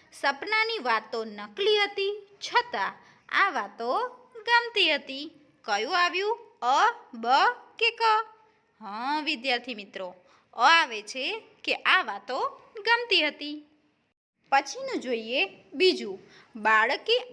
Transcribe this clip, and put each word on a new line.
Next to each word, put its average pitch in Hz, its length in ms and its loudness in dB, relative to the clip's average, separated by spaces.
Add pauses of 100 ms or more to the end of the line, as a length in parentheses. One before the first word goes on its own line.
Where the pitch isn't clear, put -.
(120)
સપનાની 440 680 -2
વાતો 226 460 -2
નકલી 214 520 -2
હતી, 403 500 -2 (140)
છતાં 440 540 -2 (340)
આ 381 200 2
વાતો 254 580 -4 (280)
ગમતી 453 600 2
હતી. 285 360 -10 (320)
કયું 254 400 0
આવ્યું? 392 360 0 (220)
અ, 320 340 4 (180)
બ 233 120 -10 (540)
કે 453 100 2
ક? 466 120 -4 (800)
હા, 240 420 -4
વિદ્યાર્થી 254 520 -4
મિત્રો, 190 400 -12 (380)
અ - 60 -10
આવે 269 420 4
છે 302 420 -8 (200)
કે 285 120 -2
આ 349 260 2
વાતો 247 600 -6 (160)
ગમતી 440 500 2
હતી. 294 380 -8 (840)
પછીનું 392 500 -2
જોઈએ 240 640 -4 (100)
બીજું, 262 460 2 (360)
બાળકે 220 640 2 (140)